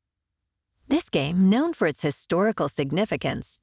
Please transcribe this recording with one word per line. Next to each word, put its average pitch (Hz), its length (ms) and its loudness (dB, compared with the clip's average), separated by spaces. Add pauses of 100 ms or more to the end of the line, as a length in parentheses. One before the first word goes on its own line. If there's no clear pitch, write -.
(880)
This - 220 0
game, 165 380 2
known 285 260 2
for - 120 0
its 151 160 -2
historical 170 680 0
significance 147 920 -4